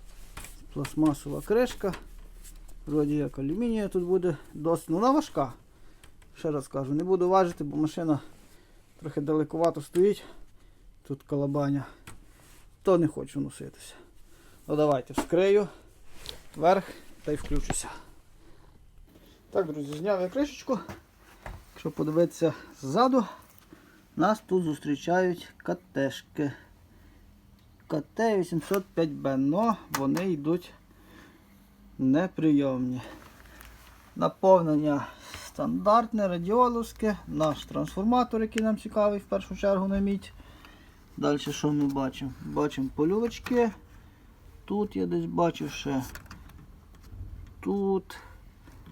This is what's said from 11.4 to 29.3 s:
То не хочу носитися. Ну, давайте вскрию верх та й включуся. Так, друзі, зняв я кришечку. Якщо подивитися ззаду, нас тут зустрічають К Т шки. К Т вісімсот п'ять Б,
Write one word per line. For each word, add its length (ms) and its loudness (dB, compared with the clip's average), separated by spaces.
То 160 6
не 100 4
хочу 320 -6
носитися. 540 -10
Ну, 100 -2
давайте 380 2
вскрию 540 4
верх 280 4
та 80 -2
й 40 0
включуся. 520 0
Так, 160 0
друзі, 260 -6
зняв 280 -2
я 80 -2
кришечку. 500 -4
Якщо 180 -8
подивитися 600 2
ззаду, 460 4
нас 300 2
тут 180 2
зустрічають 920 0
К 200 -4
Т 180 0
шки. 420 -4
К 160 -2
Т 240 2
вісімсот 460 0
п'ять 180 0
Б, 240 -2